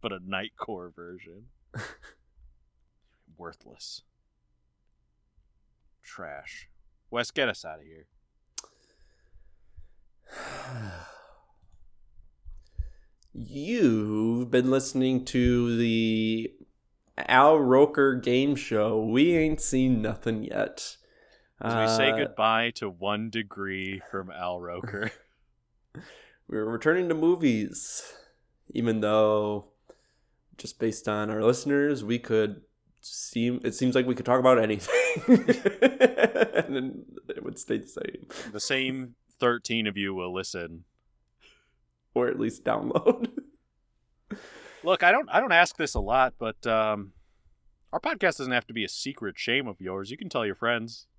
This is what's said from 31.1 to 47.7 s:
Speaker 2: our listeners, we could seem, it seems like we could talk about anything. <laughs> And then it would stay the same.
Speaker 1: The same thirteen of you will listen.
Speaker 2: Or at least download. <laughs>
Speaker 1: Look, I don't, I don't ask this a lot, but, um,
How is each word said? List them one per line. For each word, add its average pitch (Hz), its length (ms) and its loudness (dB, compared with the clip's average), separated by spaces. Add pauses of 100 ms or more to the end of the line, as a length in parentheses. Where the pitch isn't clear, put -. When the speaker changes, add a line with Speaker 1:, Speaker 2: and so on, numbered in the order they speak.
Speaker 2:
our 107 120 -2
listeners, 139 600 2
we 117 140 -2
could 107 420 0 (400)
seem, - 640 -4
it 117 100 -2
seems 127 200 0
like 131 120 2
we 127 80 0
could 123 120 -8
talk 127 140 4
about 127 180 8
anything. 107 360 0 (320)
<laughs> 247 240 6 (1080)
And 156 180 -2
then 131 300 -6 (240)
it - 160 -10
would - 140 -10
stay - 200 -4
the 104 100 -12
same. - 380 -10 (260)
Speaker 1:
The 104 80 -8
same 131 560 -4 (220)
thirteen 113 480 0
of 98 120 -4
you 98 160 -2
will 90 180 -6
listen. 87 520 -8 (1300)
Speaker 2:
Or 123 140 2
at - 120 -4
least 113 240 -6
download. 127 640 0 (840)
<laughs> - 760 -20
Speaker 1:
Look, 175 180 2
I 175 100 8
don't, 254 180 2
I - 100 4
don't 240 120 2
ask 170 240 6
this 156 180 -2
a 120 60 -2
lot, 123 380 2
but, 113 280 -6
um, 107 460 0 (800)